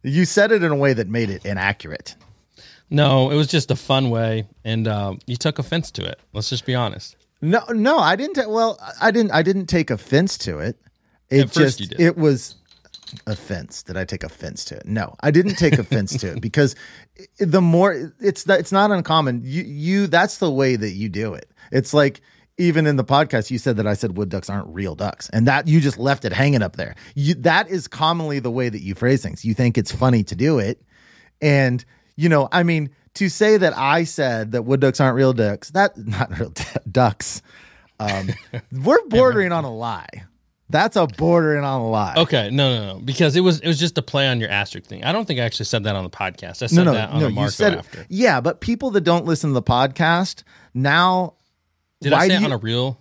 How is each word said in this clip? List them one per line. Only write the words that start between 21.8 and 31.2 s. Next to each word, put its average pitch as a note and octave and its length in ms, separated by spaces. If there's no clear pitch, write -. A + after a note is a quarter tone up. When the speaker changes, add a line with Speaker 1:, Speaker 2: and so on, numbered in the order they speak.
Speaker 1:
like, C#3+ 280
even E3 300
in C#3+ 80
the B2+ 80
podcast, C3+ 480
you B2 60
said A#2 200
that G#2+ 100
I G#2 80
said G2 200
wood G2+ 140
ducks F#2+ 200
aren't G2 240
real F2+ 220
ducks, F#2+ 360
and A2+ 160
that D3 200
you D#3 140
just C#3 160
left C3+ 260
it A2+ 80
hanging C3+ 300
up F#2 160
there. - 180
You, D3 200
that D#3+ 340
is F3+ 180
commonly D#3 520
the A#2+ 120
way B2 180
that G#2+ 120
you F#2+ 140
phrase B2+ 260
things. - 220
You A2 100
think B2 240
it's G#2+ 140
funny B2 320
to F#2 120
do C3+ 240
it. G#2 220